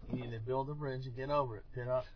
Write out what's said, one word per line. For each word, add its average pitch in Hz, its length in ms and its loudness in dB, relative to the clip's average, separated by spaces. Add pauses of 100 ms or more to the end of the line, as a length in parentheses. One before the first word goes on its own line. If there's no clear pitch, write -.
(120)
You 123 100 0
need 120 100 -4
to 117 80 -4
build 131 300 2
a 147 40 -2
bridge 135 320 -2
and 123 100 -6
get 131 140 -2
over 135 280 4
it. - 60 -10 (100)
Put 123 140 -2
on, 127 160 4 (120)